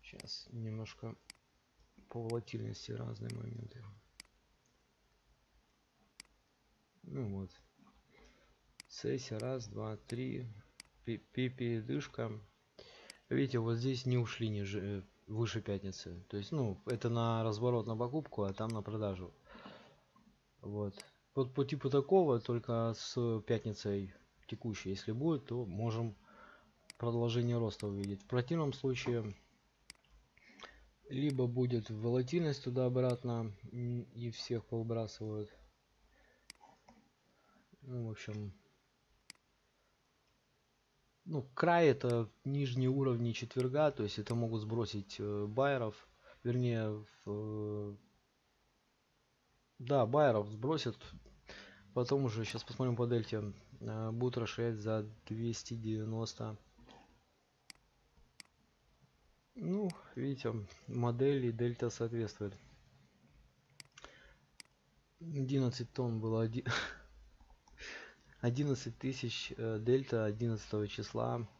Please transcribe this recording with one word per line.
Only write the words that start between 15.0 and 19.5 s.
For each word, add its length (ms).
выше 360
пятницы. 680
То 80
есть, 160
ну, 320
это 240
на 340
разворот 440
на 100
покупку, 460
а 100
там 160
на 140
продажу. 500